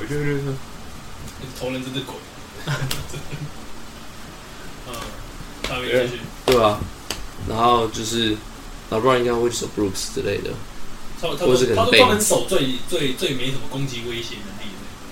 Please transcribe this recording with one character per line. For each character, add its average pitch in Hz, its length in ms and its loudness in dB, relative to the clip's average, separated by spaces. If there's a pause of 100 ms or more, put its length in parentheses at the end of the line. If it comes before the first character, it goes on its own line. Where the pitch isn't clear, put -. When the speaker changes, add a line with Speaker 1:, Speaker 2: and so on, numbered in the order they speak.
Speaker 1:
，J - 40 -6
J 147 160 0
J 147 100 2
很 139 240 -2 (1000)
Speaker 2:
投 127 120 -4
篮 131 120 -4
真 127 100 -8
的 135 100 -4
鬼。 - 120 -10 (520)
<laughs> 147 80 -2 (2250)
嗯， - 60 -8 (680)
他 - 140 -4
们 123 100 -4
继 117 60 -2 (240)
续。 113 40 -8 (260)
Speaker 3:
对 123 160 8
啊， 104 180 6 (680)
然 110 100 -2
后 117 300 6
就 113 160 -4
是， 110 320 2 (540)
LeBron 123 280 6
应 120 60 4
该 120 80 4
会 120 180 4
守 117 260 -2
Brooks 101 380 0
之 - 80 -2
类 101 160 0
的， - 120 -4 (720)
Speaker 2:
他， 170 80 -2
他， - 180 0
Speaker 3:
或 127 80 8
者 123 40 8
是 123 80 4
可 113 80 4
能 98 160 4
被 113 80 10
Speaker 2:
他 104 80 12
都 104 40 6
专 - 60 4
门 214 80 2
守 - 240 4
最， 131 300 4 (100)
最， 147 260 2
最 - 200 0
没 127 120 0
什 135 60 2
么 135 80 2 (100)
攻 135 160 0
击 120 220 -4
威 117 140 -4
胁 110 140 -8 (100)
能 107 120 -10
力 104 140 -6
的。 - 120 -12 (280)